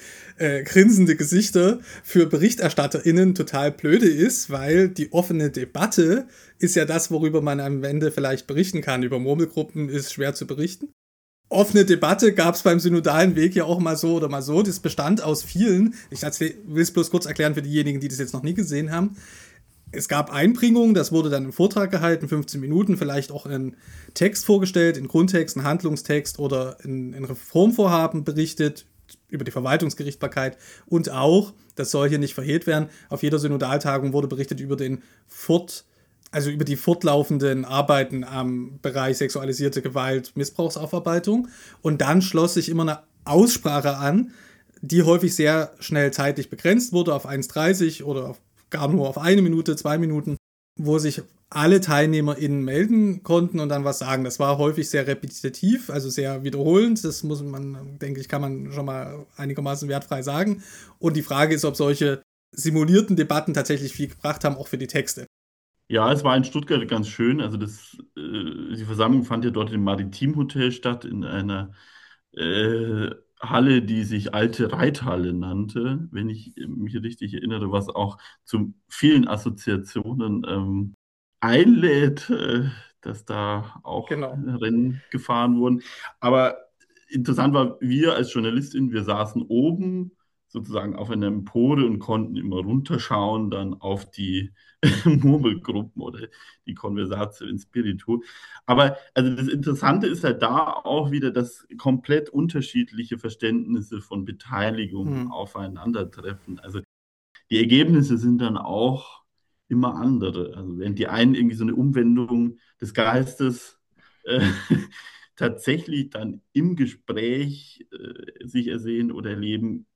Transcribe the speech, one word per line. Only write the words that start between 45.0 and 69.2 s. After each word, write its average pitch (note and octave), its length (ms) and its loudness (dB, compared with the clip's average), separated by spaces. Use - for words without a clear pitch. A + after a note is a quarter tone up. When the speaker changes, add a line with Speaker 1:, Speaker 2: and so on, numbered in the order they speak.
Speaker 1:
häufig E3+ 300 4
sehr D#3 460 2
schnell C#3+ 320 0
zeitlich C#3+ 380 -2
begrenzt A3+ 420 2
wurde E3+ 220 2
auf C#3 120 -4
eins C3+ 220 -6
dreißig D#3+ 560 0
oder C3+ 280 -6
auf, - 100 -20
gar C#3+ 200 -2
nur C#3+ 180 2
auf C3+ 100 -6
eine F3+ 240 6
Minute, D#3+ 360 2
zwei D3+ 200 -2
Minuten, D3+ 380 -2
wo D3+ 200 2
sich D3+ 240 -2
alle E3 300 6
TeilnehmerInnen D3 840 2
melden G3 580 2
konnten E3+ 380 2
und D3 80 -2
dann C#3+ 160 -2
was C#3 140 -2
sagen. C3 260 -2
Das B2 160 -6
war C#3+ 160 4
häufig D3 320 0
sehr C#3 180 0
repetitiv, C#3+ 800 -2
also C3+ 200 -6
sehr C3+ 340 -4
wiederholend. E3 640 2
Das D3+ 180 -6
muss D3+ 180 -6
man, C#3 580 -12
denke C#3 200 -8
ich, C3+ 80 -14
kann C#3+ 140 -4
man C#3 320 -8
schon C#3+ 120 -6
mal C#3 400 -10
einigermaßen C#3 500 -6
wertfrei C#3 340 -4
sagen. F3+ 400 -2
Und E3 160 0
die D3+ 60 0
Frage D3+ 340 2
ist, D3 80 -2
ob C#3+ 140 -2
solche C#3+ 440 2
simulierten F3 640 4
Debatten D3+ 380 0
tatsächlich C#3 400 -2
viel C#3+ 160 -6
gebracht - 340 -6
haben, C#3 140 0
auch C3+ 100 -14
für C3+ 100 -6
die B2+ 100 -8
Texte. - 380 -6
Speaker 2:
Ja, A2+ 240 0
es C#3+ 140 0
war C3 100 4
in C3 80 4
Stuttgart C#3+ 460 -2
ganz A2 180 -2
schön. A#2+ 320 0
Also G#2+ 160 -6
das, G#2 400 -10
äh, E2 580 -10
die A2 80 -10
Versammlung A2 400 2